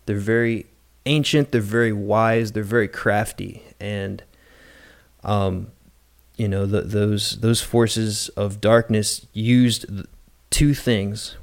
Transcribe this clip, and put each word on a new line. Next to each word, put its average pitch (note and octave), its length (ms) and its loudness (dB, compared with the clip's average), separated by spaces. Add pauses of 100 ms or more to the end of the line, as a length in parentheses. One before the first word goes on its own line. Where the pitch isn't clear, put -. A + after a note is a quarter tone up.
They're G#2 120 -2
very A2+ 500 0 (400)
ancient. C#3+ 440 2
They're A#2+ 100 2
very A2 300 0
wise. G#2+ 600 0
They're G#2+ 100 -6
very G#2+ 260 0
crafty. G#2 760 -4 (160)
And, G2+ 440 -8 (1000)
um, G2 480 -2 (640)
you A2+ 100 -2
know, G2 180 -2
the, G2 160 0
those, G#2 600 0
those A2+ 200 2
forces A2 680 0
of G2+ 320 -6
darkness A2 720 2
used A#2+ 540 2
th-, G2+ 180 -10 (440)
two D3 240 4
things, G#2+ 680 -2